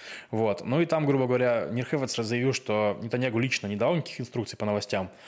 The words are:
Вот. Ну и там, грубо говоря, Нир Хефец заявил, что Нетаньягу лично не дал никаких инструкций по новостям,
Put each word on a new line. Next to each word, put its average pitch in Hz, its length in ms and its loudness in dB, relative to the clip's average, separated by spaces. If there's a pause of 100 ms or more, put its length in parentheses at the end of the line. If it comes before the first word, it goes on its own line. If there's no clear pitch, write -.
(300)
Вот. 110 340 0
Ну 160 180 2
и 170 40 2
там, 160 200 2
грубо 135 200 4
говоря, 120 440 2
Нир 120 160 -2
Хефец 135 300 -2
заявил, 120 360 0
что 107 480 0
Нетаньягу 117 380 0
лично 123 280 0
не 101 100 -2
дал 123 200 2
никаких - 240 -6
инструкций 117 380 -6
по 107 80 -2
новостям, 104 440 0 (180)